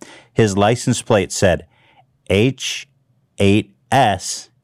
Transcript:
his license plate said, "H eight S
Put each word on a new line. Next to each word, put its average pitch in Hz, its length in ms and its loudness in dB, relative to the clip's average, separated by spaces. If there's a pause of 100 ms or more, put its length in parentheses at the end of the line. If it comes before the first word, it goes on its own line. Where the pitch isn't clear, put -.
(320)
his 104 240 0
license 113 460 0
plate 98 300 0
said, 90 340 0 (640)
"H 120 580 -2 (500)
eight 101 360 0 (160)
S - 600 -2 (140)